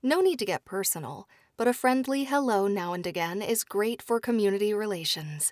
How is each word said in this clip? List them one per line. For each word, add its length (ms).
No 200
need 180
to 60
get 180
personal, 640
but 100
a 60
friendly 500
hello 440
now 260
and 120
again 360
is 240
great 360
for 200
community 520
relations. 800